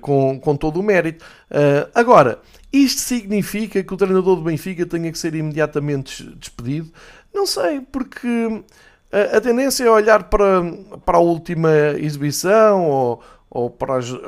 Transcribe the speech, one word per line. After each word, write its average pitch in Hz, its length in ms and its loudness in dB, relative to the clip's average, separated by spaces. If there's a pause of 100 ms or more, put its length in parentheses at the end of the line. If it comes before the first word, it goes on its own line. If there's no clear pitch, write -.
com, 135 360 0
com 151 160 -2
todo 156 260 -4
o - 20 -4
mérito. 170 420 0 (260)
Eh, 143 440 2
agora, 202 440 6 (320)
isto 269 300 2
significa 202 800 -4
que 185 120 -10
o - 20 -8
treinador 185 400 2
do 160 60 -8
Benfica 170 420 -6
tenha 170 260 -6
que 156 80 -12
ser 160 160 -6
imediatamente 151 880 -4
des-, - 120 -20
despedido? 147 560 -10 (400)
Não 403 140 -2
sei, 311 340 -2
porque, 233 840 -6 (480)
eh, - 240 0
a 220 60 4
tendência 254 440 0
é 233 60 4
olhar 214 340 4
para, 196 380 2 (440)
para 175 100 2
a 170 40 6
última 165 500 0 (280)
exibição 175 920 2
ou, 127 340 -2 (280)
ou 123 180 -4
para 131 280 -6
as, 123 140 -4 (180)